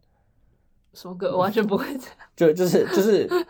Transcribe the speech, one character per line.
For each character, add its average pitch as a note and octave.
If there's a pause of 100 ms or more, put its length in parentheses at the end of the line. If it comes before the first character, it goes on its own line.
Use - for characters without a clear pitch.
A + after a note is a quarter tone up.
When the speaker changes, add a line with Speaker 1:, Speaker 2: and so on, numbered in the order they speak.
(920)
Speaker 1:
什 -
么 F3+
鬼？ F3+
我 F3+
完 F#3
全 G#3+
不 G3+
会 -
这 C4+
样。 - (180)
Speaker 2:
就， E3
就 F3+
是， E3+
就 G3
是， F#3+ (220)